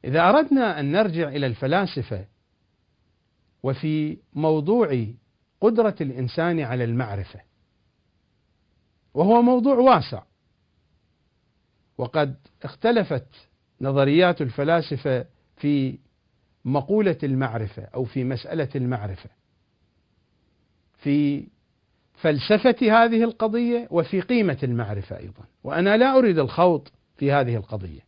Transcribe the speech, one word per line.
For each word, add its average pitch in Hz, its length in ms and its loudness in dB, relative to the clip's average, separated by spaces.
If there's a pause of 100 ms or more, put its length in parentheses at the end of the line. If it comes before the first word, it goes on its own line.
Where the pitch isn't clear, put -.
إذا 160 240 2
أردنا 254 520 2
أن 143 120 -2
نرجع 170 360 0
إلى 139 180 -4
الفلاسفة 131 800 -4 (1400)
وفي 151 560 -4 (160)
موضوع 156 720 0 (540)
قدرة 220 400 2
الإنسان 151 600 -4
على 123 240 -4
المعرفة، 113 560 -6 (1700)
وهو 208 280 4
موضوع 254 320 4
واسع، 233 480 4 (1800)
وقد 131 380 -2 (260)
اختلفت 202 640 -2 (540)
نظريات 143 640 2
الفلاسفة 143 840 -2 (300)
في 135 420 -2 (680)
مقولة 147 580 0
المعرفة 117 600 -4
أو 127 220 -8
في 127 200 -6
مسألة 131 500 -6
المعرفة، 120 560 -6 (1600)
في 143 520 -2 (680)
فلسفة 214 920 2
هذه 226 200 2
القضية 233 680 -2
وفي 175 300 -2
قيمة 196 420 0
المعرفة 107 560 -6
أيضا. - 260 -18 (200)
وأنا 175 320 0
لا 262 220 4
أريد 208 200 4
الخوض 156 500 2 (280)
في 139 160 0
هذه 123 240 0
القضية 95 520 -10